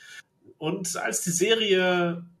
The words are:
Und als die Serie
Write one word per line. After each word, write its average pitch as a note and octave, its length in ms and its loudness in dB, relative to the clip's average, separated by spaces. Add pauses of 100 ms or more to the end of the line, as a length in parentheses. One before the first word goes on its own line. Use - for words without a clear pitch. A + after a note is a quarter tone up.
(580)
Und F3 380 -4
als - 260 -4
die F3+ 80 -4
Serie F#3 920 2 (160)